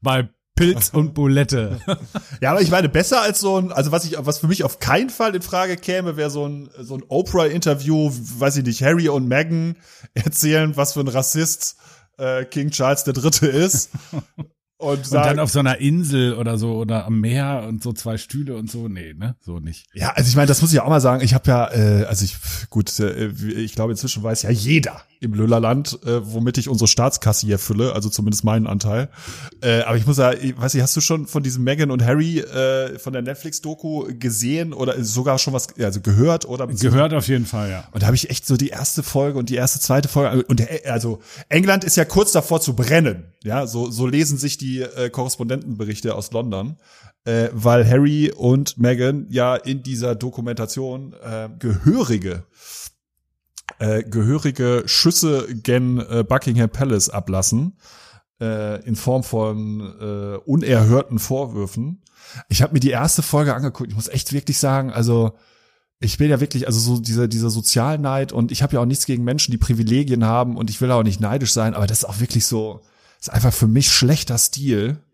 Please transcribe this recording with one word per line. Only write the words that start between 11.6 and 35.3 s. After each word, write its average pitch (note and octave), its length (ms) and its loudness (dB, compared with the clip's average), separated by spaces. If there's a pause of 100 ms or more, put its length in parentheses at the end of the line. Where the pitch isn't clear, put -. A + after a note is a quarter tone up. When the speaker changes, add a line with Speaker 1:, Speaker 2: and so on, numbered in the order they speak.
Speaker 2:
äh, C3 280 -2
King C#3+ 260 -4
Charles C#3 340 0
der C3+ 80 -2
Dritte D3+ 340 2
ist. D#3+ 440 2 (200)
Speaker 1:
<laughs> - 180 -10 (500)
Speaker 2:
Und C#3+ 200 -2
Speaker 1:
Und C3 80 -12
Speaker 2:
sagen D3 220 4
Speaker 1:
dann D3 100 2
auf D3+ 100 2
so - 80 0
einer C3+ 220 2
Insel C#3 560 2
oder A2+ 240 -2
so A2+ 160 -2
oder A2 300 -2
am A2+ 140 0
Meer B2+ 480 0
und A2+ 140 -6
so A#2+ 120 -4
zwei A2 260 -6
Stühle C#3 360 -8
und A2 140 -8
so. A2+ 180 -8
Nee, E2+ 280 -10
ne? A#2+ 240 -6
So F2 180 -10
nicht. D#2+ 380 -12
Speaker 2:
Ja, G2+ 160 -2
also B2 180 4
ich A#2+ 60 4
meine, C#3+ 100 6
das C#3 160 4
muss E3 80 4
ich D#3+ 60 4
ja B2 80 4
auch C3 60 -2
mal D3+ 120 6
sagen. B2+ 220 4
Ich A#2 100 4
hab C3 140 2
ja, A#2+ 260 2
äh, G#2+ 320 4
also G2 180 -2
ich, F#2+ 140 -4 (320)
gut, - 300 -2
äh, G#2+ 300 -2
ich G#2+ 440 -8
glaube, A2+ 200 -2
inzwischen A2 280 -6
weiß A2 220 -4
ja G#2 80 0
jeder B2 500 2 (180)
im A2+ 140 -4
Lüllerland, A2+ 720 2
äh, A#2+ 160 0
womit A2+ 380 -2
ich B2 100 -4
unsere A#2 180 2
Staatskasse A#2 600 2
hier G2+ 100 2
fülle, A2+ 360 -2
also G#2+ 140 -4
zumindest G#2 360 -2
meinen A2 240 2
Anteil. G#2+ 420 -2 (540)
Äh, A#2 180 2
aber A2+ 160 0
ich A2 80 0
muss C#3+ 120 4
ja, B2+ 160 4
ich B2+ 220 -4
weiß A#2 200 -2
nicht, B2+ 80 2
hast C3 120 0
du D#3 60 0
schon D#3+ 240 -2
von D3+ 160 -4
diesem B2+ 220 -4
Meghan C#3+ 260 0
und B2 160 0
Harry, D#3 360 2
äh, C3 580 -2
von C3+ 140 -10
der B2 100 -6
Netflix-Doku D3+ 840 -8 (100)
gesehen B2+ 540 -2
oder B2+ 300 -2
sogar B2+ 360 0